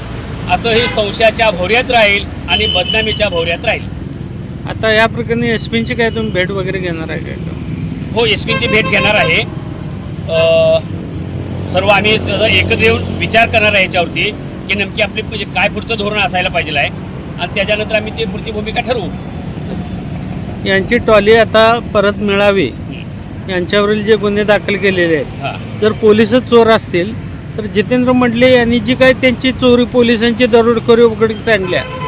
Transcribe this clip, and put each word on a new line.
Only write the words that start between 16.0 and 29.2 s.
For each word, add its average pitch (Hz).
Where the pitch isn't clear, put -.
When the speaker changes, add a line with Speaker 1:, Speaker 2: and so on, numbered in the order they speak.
Speaker 1:
असायला 180
पाहिजे 156
आहे 156
आणि 175
त्याच्यानंतर 208
आम्ही 214
ती 226
पुढची 202
भूमिका 214
ठरवू. 226
Speaker 2:
यांची 196
ट्रॉली 214
आता 220
परत 202
मिळावी, 196
Speaker 1:
हं. -
Speaker 2:
यांच्यावरील 202
जे 214
गुन्हे 202
दाखल 202
केलेले 180
आहेत, 135
Speaker 1:
हां. -
Speaker 2:
जर 214
पोलीसच 214
चोर 233
असतील 214
तर 214
जितेंद्र 247
मंडले 247
यांनी 240
जी 233
काय 262
त्यांची 254